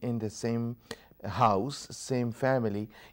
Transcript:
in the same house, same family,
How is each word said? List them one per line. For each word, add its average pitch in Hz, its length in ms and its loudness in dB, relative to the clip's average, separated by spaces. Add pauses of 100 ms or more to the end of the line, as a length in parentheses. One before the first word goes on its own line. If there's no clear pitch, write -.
in 120 160 -2
the 107 120 -2
same 117 460 -2 (480)
house, 107 680 2
same 123 420 -2
family, 113 560 0 (240)